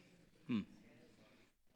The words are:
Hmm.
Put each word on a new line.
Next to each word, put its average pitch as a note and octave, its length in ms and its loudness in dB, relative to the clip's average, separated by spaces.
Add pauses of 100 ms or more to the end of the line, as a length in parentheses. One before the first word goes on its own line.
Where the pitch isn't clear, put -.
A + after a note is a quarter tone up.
(480)
Hmm. A2+ 140 8 (1160)